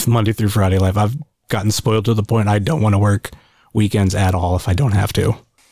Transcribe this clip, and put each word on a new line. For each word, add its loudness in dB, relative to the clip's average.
Monday 2
through 0
Friday 2
life. 0
I've 0
gotten -2
spoiled 0
to 2
the 0
point 0
I 2
don't -2
wanna 2
work 0
weekends 0
at 2
all 0
if -4
I 0
don't 0
have 0
to. 0